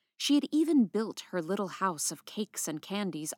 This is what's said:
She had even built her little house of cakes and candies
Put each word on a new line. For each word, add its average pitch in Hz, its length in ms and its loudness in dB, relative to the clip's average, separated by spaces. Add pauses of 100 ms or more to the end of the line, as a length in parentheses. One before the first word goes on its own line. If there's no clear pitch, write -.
(180)
She - 180 2
had 294 160 4
even 302 340 6
built 208 460 -4
her 180 100 -2
little 190 260 -2
house 170 440 -2
of 156 140 -12
cakes - 420 -8
and 156 140 -4
candies 180 560 -4